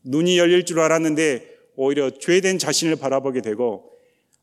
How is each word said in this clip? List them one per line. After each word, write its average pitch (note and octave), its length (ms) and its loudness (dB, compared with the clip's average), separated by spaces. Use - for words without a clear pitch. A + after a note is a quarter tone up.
눈이 D#3+ 360 0
열릴 F3 280 4
줄 E3 140 -2
알았는데 D#3+ 800 0
오히려 C#3 340 0
죄된 F#3 480 0
자신을 D#3 380 -2
바라보게 C3+ 460 -2
되고 G#2+ 500 -6